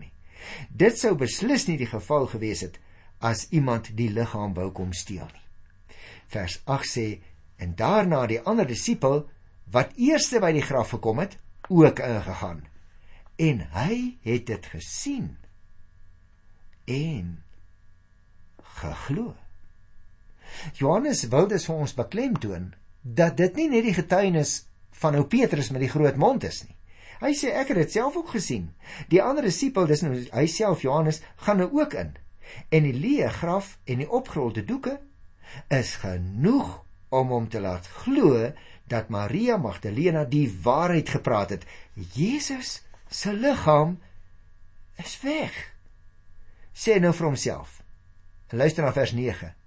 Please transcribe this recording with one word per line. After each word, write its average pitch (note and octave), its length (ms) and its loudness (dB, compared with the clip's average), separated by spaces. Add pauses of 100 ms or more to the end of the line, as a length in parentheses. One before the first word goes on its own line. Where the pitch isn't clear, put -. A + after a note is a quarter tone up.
nie. - 100 -18 (580)
Dit A3 280 4
sou G#3+ 180 2
beslis G3+ 540 0
nie D#3+ 80 0
die B2+ 100 -2
geval C3+ 400 0
gewees G#2+ 380 -4
het - 140 -12 (400)
as A#2 320 -2
iemand B2 440 0
die A2+ 160 0
liggaam G#2 440 -4
wou F#2 160 -4
kom F#2 240 -6
steel F2 320 -10
nie. - 180 -20 (840)
Vers F#2 340 -6
agt C3+ 220 -2
sê, A2 320 -4 (380)
"En F2 180 -6
daarna D#3+ 520 4
die A2+ 140 -2
ander G#3+ 260 2
disipel, C#3 600 0 (360)
wat A#2+ 300 2
eerste C4 440 4
by F3+ 120 4
die D3+ 100 2
graf C3 280 0
gekom A2+ 300 0
het, F#3+ 180 -4 (300)
ook D#3+ 320 8
ingegaan. F#2+ 680 -4 (680)
En D#3 240 2 (120)
hy A#3 500 -2
het A#2+ 240 0
dit G#2 200 -8
gesien - 720 -8 (1500)
en A#2+ 580 -6 (1200)
geglo." - 720 -8 (1400)
Johannes G3+ 500 0
wil C3+ 240 4
dus G3 180 -2
vir D#3+ 100 -4
ons D3+ 180 -4
beklemtoon A#2 800 -4 (280)
dat B2+ 360 2
dit F3+ 180 2
nie D#4+ 140 0
net A#3 140 4
die A3+ 100 2
getuienis F3+ 720 2 (260)
van D3+ 240 0
ou C#3+ 80 4
Petrus G#3+ 460 2
met C3 120 -4
die C3 80 0
groot D3+ 260 4
mond G3 280 4
is - 200 -8
nie. - 120 -20 (440)
Hy C#4+ 140 0
sê, C#4+ 180 -2
"Ek C4+ 160 -2
het A#3 100 0
dit D#3 140 2
self B3+ 240 0
ook E4 140 -4
gesien." A2+ 440 -4 (340)
Die F3 140 6
ander C4+ 220 0
disipel, G3 420 2
dis D3 160 4
nou B2+ 300 -2
hy C3 140 2
self, F3+ 360 0
Johannes, D3+ 400 2 (140)
gaan G#3 220 0
nou F3+ 140 2
ook D4 220 2
in. E2+ 240 -6 (520)
En D#3 160 6
die C3 100 0
leë F3 340 2 (100)
graf F3+ 380 -2 (120)
en B2+ 120 -2
die D3 80 -6
opgerolde B2+ 560 -2
doeke C4+ 340 -4 (760)
is B2+ 280 0
genoeg G2+ 800 0 (340)
om B2+ 200 2
hom A2+ 160 0
te A2 120 -4
laat F#2 260 -4 (160)
glo D3+ 480 6 (380)
dat A2+ 240 -2
Maria D#3 440 2
Magdalena D3 680 0
die C#3+ 220 2 (160)
waarheid D#3+ 460 4
gepraat G#2 460 0
het. - 100 -10 (280)
Jesus G#3+ 880 -4 (280)
se - 240 -4
liggaam F3+ 640 4 (1040)
is - 220 -12
weg, D4 320 -4 (1160)
sê A3 240 2
hy F3+ 60 4
nou F3 120 6
vir E3+ 140 0
homself. - 500 -4 (680)
En A#2 120 -2
luister D#3 220 2
na C3 100 0
vers C3+ 200 0
nege. A2 400 -4 (140)